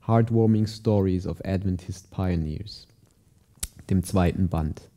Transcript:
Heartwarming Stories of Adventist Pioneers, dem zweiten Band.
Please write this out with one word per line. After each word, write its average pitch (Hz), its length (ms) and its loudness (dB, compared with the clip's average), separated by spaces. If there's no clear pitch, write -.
Heartwarming 113 600 4
Stories 95 600 0
of - 200 -8
Adventist 95 640 -4
Pioneers, 87 760 -4
dem 95 140 0
zweiten 92 460 0
Band. 80 480 -6